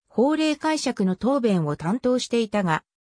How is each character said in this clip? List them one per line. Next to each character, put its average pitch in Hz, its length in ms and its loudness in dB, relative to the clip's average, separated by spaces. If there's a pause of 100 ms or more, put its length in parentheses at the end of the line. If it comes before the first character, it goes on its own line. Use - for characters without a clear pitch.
法 285 300 2
令 311 180 2
解 311 240 -2
釈 240 240 -2
の 185 140 0
答 269 240 0
弁 190 240 2
を 147 100 -2
担 202 240 -4
当 247 200 0
し - 100 -8
て 233 100 0
い 226 80 -2
た 208 160 -2
が、 160 220 0 (180)